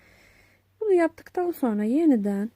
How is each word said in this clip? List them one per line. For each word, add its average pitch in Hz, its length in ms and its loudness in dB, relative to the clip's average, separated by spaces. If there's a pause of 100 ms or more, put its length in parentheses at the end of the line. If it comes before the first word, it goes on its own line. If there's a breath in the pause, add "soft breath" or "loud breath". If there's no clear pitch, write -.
(800 soft breath)
Bunu 427 120 0
yaptıktan 349 580 -2
sonra 214 340 -4
yeniden 220 720 0